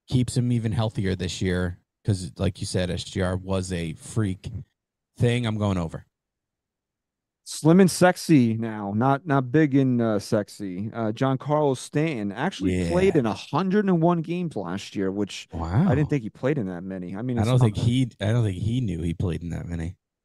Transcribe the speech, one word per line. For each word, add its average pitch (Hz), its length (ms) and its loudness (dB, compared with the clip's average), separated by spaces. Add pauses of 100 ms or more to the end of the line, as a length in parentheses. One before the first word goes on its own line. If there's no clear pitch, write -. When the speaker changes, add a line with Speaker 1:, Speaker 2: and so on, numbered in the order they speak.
Speaker 1:
keeps 127 300 0
him 120 140 2
even 113 220 0
healthier 107 420 -2
this 92 260 -6
year 90 380 -2 (260)
'cause, 92 320 -2
like 95 220 -2
you 101 80 -6
said, 90 240 -2
S 87 120 -6
G - 180 -6
R 92 140 0
was 92 380 -4
a 82 200 -4
freak - 580 -4 (640)
thing. 120 300 2
I'm 107 100 -2
going 101 220 0
over. 80 260 -6 (1400)
Speaker 2:
Slim 165 340 4
and 190 100 8
sexy 151 640 4
now, 107 400 -6
not, 135 300 2
not 139 260 0
big 151 240 4
and, 131 260 4
uh, 110 180 2
sexy. 104 760 -4
Uh, 113 180 -2
Giancarlo 135 640 0
Stanton 139 560 -4
actually 131 520 0
Speaker 1:
Yeah. 85 80 0
Speaker 2:
played 185 240 4
in 127 100 6
a 104 80 0
hundred 190 520 0
and 180 160 4
one 170 200 4
games 165 340 -6
last 95 400 -6
year, 95 160 0
which 101 400 -6
Speaker 1:
Wow. 87 380 0
Speaker 2:
I 131 60 4
didn't 147 160 0
think 143 120 0
he 104 60 -10
played 147 300 -2
in 98 80 -4
that 87 160 -8
many. 95 320 -8
I 107 80 -6
mean, 127 160 -2
Speaker 1:
I - 20 2
Speaker 2:
it's 107 80 2
Speaker 1:
don't 127 100 4
Speaker 2:
not 127 60 6
Speaker 1:
think 104 120 0
he, 120 320 2 (120)
I 107 60 0
don't 117 160 2
think 98 140 -2
he 117 240 0
knew 85 200 -2
he 85 140 -2
played 82 260 -2
in 85 80 -8
that 80 180 -8
many. 85 280 -6 (280)